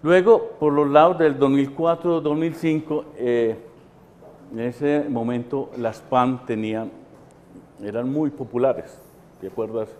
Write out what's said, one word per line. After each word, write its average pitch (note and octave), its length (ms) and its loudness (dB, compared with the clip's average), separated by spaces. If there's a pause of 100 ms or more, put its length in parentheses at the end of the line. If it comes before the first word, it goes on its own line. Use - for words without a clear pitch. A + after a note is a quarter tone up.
Luego, F#3 500 4 (100)
por D3+ 120 2
los D3 160 2
lados D#3+ 300 6
del D3+ 180 4
dos C3+ 140 4
mil C#3 240 2
cuatro, E3 460 0
dos D3+ 180 -2
mil E3 160 -2
cinco, D#3 520 -4 (100)
eh, A#2 400 0 (960)
en A2+ 80 -10
ese C#3+ 480 -2
momento A#2+ 680 -4
las A2+ 240 -6
pan B2+ 460 0
tenían, A2 460 -6 (920)
eran A2+ 260 -6
muy D3 220 -2
populares, B2+ 720 -4 (380)
¿te F#2+ 80 -10
acuerdas? A2 400 -6 (120)